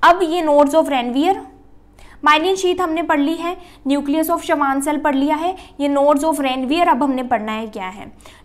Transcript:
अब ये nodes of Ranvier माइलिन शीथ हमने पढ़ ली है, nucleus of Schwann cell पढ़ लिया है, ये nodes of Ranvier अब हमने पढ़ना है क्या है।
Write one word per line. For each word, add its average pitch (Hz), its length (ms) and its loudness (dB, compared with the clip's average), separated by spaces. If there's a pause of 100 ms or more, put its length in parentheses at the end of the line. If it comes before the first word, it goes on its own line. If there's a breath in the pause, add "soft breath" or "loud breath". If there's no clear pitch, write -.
अब 349 200 6
ये 339 200 0
nodes 294 280 4
of 311 140 4
Ranvier 277 520 0 (880 loud breath)
माइलिन 311 320 2
शीथ 359 240 0
हमने 330 220 -2
पढ़ 311 180 2
ली 285 140 0
है, 339 220 -6 (320 loud breath)
nucleus 285 380 0
of 330 140 -2
Schwann 285 420 0
cell 302 220 -2
पढ़ 294 100 0
लिया 285 220 0
है, 349 200 -4 (240 loud breath)
ये 285 80 0
nodes 285 320 2
of 311 140 0
Ranvier 269 540 -2
अब 285 140 2
हमने 262 200 -2
पढ़ना 220 300 -4
है 220 140 -6
क्या 208 200 -10
है। 190 260 -14 (320 loud breath)